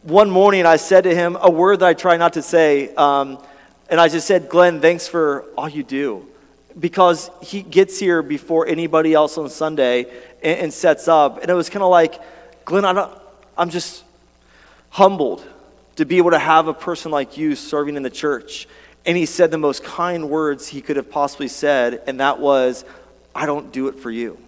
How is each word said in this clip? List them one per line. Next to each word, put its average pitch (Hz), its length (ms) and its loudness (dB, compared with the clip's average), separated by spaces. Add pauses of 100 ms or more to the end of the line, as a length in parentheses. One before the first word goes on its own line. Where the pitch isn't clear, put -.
One 196 260 4
morning 190 360 4
I 165 120 8
said 185 280 4
to 170 100 2
him 175 240 -2
a 190 100 6
word 180 300 2
that 185 80 4
I 170 60 4
try 175 240 0
not 170 160 2
to 156 80 -6
say, 147 540 0
um, 139 440 0 (500)
and 160 100 0
I 165 80 6
just 156 180 -2
said, 175 240 0
"Glenn, 175 320 4
thanks 170 260 2
for 151 380 -4 (120)
all 143 120 -8
you 147 140 -10
do." 127 440 -6 (520)
Because 175 500 0 (120)
he 202 200 -12
gets 190 380 0
here 175 220 0
before 151 440 -2
anybody 160 480 0
else 151 240 2
on 147 120 -8
Sunday 131 560 -2 (360)
and, 165 180 -2
and 156 140 -6
sets 165 340 0
up. 151 340 2
And 175 100 -4
it - 20 2
was 170 160 -2
kinda 202 180 -4
like, 170 320 2 (460)
"Glenn, 202 200 -2
I 180 80 0
don't, 190 180 -4 (460)
I'm 175 120 -2
just - 340 -10 (840)
humbled 175 540 2 (540)
to 156 80 -2
be 147 120 0
able 175 140 4
to 156 80 2
have 160 280 2
a 156 60 -6
person 165 380 -10
like 139 260 -6
you 151 180 -4
serving 147 400 -6
in 143 60 -8
the 131 80 -8
church." - 580 -8 (380)
And 170 120 -2
he 165 80 -2
said 165 260 0
the 160 60 -6
most 147 260 -4
kind 170 460 -6
words 147 380 -4
he 139 140 -14
could 147 140 -6
have 135 160 -6
possibly 143 360 -4
said, 123 600 -2
and 131 140 -6
that 143 180 0
was, 131 460 0 (500)
"I 147 100 -6
don't 147 260 -8
do 131 160 -6
it 135 120 -10
for 120 100 -12
you." 113 280 -10 (100)